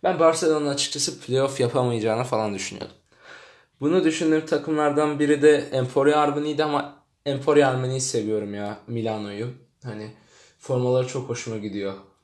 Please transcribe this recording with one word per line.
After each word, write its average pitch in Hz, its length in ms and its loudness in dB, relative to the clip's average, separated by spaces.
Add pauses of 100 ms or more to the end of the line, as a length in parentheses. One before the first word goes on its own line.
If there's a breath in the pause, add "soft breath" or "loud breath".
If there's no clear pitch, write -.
Ben 175 160 0
Barcelona'nın 160 500 4
açıkçası 143 520 -4
playoff 135 400 0
yapamayacağını 120 640 0
falan 110 300 -2
düşünüyordum. - 420 -10 (840 loud breath)
Bunu 160 240 2
düşündüğüm 156 420 2
takımlardan 151 720 0
biri 147 240 2
de 151 300 6
Empoli 139 440 2
Armeni'ydi 147 480 0
ama 143 400 -4 (220)
Empoli 143 400 4
Armeni'yi 127 340 -2
seviyorum 107 540 -4
ya, 104 320 -8
Milano'yu. 110 640 -6 (340)
Hani 107 260 -12 (480 soft breath)
formaları 127 500 0
çok 127 200 -8
hoşuma 117 280 -6
gidiyor 101 380 -6 (300)